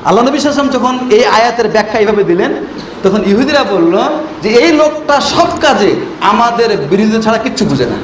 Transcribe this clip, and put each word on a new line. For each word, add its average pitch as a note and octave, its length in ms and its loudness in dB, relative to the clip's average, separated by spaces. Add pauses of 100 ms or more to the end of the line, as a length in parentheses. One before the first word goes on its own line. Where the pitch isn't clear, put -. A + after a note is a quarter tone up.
আল্লাহ G#3 200 2
নবী C#4 140 0
সাল্লাল্লাহু C#4 300 0
আলাইহি B3+ 80 -2
ওয়াসাল্লাম B3 220 0
যখন B3+ 120 -4
এই A3+ 140 4
আয়াতের A3+ 440 0
ব্যাখ্যা G#3+ 320 -2
এইভাবে G3+ 240 2
দিলেন, G3+ 300 0 (480)
তখন F#3+ 240 0
ইহুদিরা C4+ 380 2
বলল F#3 340 2 (440)
যে, G3 60 -2
"এই B3 240 4
লোকটা D4+ 480 2
সব E4+ 260 0 (140)
কাজে G3+ 340 2 (260)
আমাদের A3 560 0 (140)
বিরোধিতা G#3+ 320 2
ছাড়া A3 160 0
কিচ্ছু A3+ 260 -4
বুঝে C#3+ 220 0
না।" - 180 -4